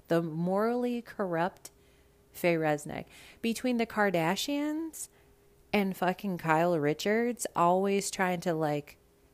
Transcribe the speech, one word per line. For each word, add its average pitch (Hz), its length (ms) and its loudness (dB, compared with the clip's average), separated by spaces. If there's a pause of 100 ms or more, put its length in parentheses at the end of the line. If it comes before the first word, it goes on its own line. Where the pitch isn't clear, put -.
The 170 140 2
morally 214 800 -2
corrupt 180 680 -4 (640)
Faye 170 240 2
Resnick. 151 480 -2 (380)
Between 233 340 0
the 226 100 0
Kardashians 254 1200 0 (640)
and 196 240 0
fucking 185 420 -2
Kyle 165 400 4
Richards 214 760 0
always 190 560 2
trying 180 300 -2
to, 175 140 -2
like, 147 420 -2 (380)